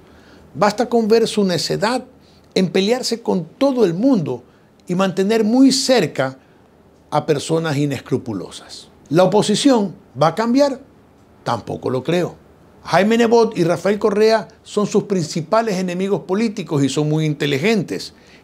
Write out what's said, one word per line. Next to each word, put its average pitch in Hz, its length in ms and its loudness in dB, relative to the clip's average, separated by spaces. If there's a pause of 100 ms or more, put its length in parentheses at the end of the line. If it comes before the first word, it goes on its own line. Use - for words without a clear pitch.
(540)
Basta 202 340 0
con 226 200 0
ver 226 200 2
su 208 160 0
necedad 190 600 -2 (500)
en 185 160 -2
pelearse 226 500 -2
con 190 240 -4
todo 254 400 -2
el 170 80 0
mundo 170 520 -2 (440)
y 175 60 -4
mantener 196 500 0
muy 254 280 4
cerca 151 640 0 (760)
a 151 140 -2
personas 160 500 -2
inescrupulosas. 120 1120 -6 (200)
¿La 170 160 4
oposición 208 720 2 (260)
va 147 80 4
a 160 60 0
cambiar? 247 460 0 (640)
Tampoco 117 480 -4
lo 123 140 -4
creo. 165 320 -2 (480)
Jaime 208 340 2
Nebot 233 400 4
y 175 60 2
Rafael 180 340 0
Correa 214 500 2 (140)
son 208 240 -2
sus 202 180 0
principales 190 720 -2
enemigos 185 440 -2
políticos 185 640 -2
y 135 40 2
son 151 200 -2
muy 156 180 0
inteligentes 151 880 -2 (300)